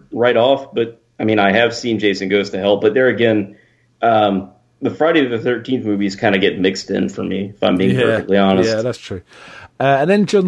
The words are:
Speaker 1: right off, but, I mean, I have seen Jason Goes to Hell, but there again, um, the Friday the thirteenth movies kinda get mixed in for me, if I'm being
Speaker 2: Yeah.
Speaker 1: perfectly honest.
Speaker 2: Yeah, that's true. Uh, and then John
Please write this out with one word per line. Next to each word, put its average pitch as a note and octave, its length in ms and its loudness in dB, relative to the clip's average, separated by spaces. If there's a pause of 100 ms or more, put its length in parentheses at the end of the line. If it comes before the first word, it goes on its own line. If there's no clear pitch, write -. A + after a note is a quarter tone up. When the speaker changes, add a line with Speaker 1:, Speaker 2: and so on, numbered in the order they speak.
(120)
Speaker 1:
right A#2+ 260 2
off, C3+ 360 2
but, A#2 280 -4 (180)
I - 60 -6
mean, A2 140 2
I G2 140 4
have A#2 220 2
seen A2+ 240 -4
Jason G2 300 0
Goes G2+ 220 0
to F#2+ 80 -6
Hell, G2+ 180 2
but - 160 0
there C3 140 2
again, A2 500 0 (440)
um, G#2+ 500 0 (300)
the C3+ 100 -4
Friday D#3 360 0
the A#2 120 -4
thirteenth A#2 460 -4
movies G2+ 320 -2
kinda G2+ 200 0
get F#2+ 220 -2
mixed G2 320 -4
in G2 180 -2
for G2 140 -10
me, F#2+ 320 -8
if - 80 -8
I'm F#2+ 140 0
being F#2+ 180 2
Speaker 2:
Yeah. B2 60 0
Speaker 1:
perfectly G2+ 360 0
honest. G2 320 2
Speaker 2:
Yeah, A2 120 -2
that's A#2+ 180 -4
true. F#2+ 220 -12 (580)
Uh, B2+ 40 -2 (180)
and D#3+ 80 0
then G3+ 160 4
John G3 220 2